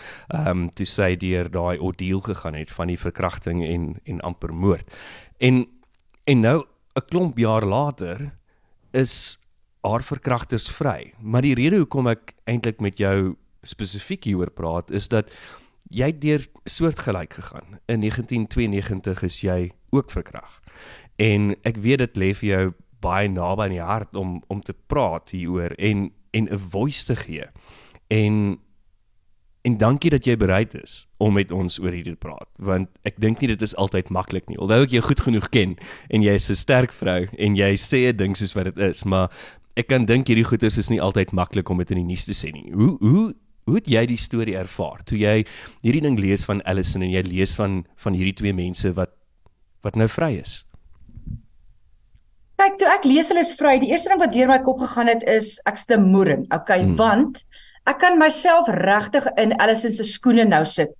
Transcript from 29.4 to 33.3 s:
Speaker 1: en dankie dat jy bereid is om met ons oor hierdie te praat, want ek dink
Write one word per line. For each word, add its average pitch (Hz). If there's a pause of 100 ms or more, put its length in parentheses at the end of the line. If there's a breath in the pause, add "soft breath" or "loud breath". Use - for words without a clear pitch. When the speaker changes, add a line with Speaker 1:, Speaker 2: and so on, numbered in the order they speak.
Speaker 1:
en 123
dankie 139
dat 131
jy 120
bereid 101
is - (180)
om 107
met 95
ons 92
oor 90
hierdie 85
te 78
praat, - (120)
want 92 (180)
ek -
dink 110